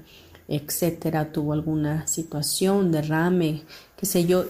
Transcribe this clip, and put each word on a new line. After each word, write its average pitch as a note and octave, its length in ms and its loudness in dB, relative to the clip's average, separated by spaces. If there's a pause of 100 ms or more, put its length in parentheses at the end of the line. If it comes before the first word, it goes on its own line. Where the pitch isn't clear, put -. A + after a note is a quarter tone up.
(480)
etcétera, D#3 840 -2
tuvo D3 220 -2
alguna D#3 520 0
situación, F3+ 840 0
derrame, D#3+ 720 2 (340)
qué - 80 -6
sé F3 200 2
yo, F3+ 240 4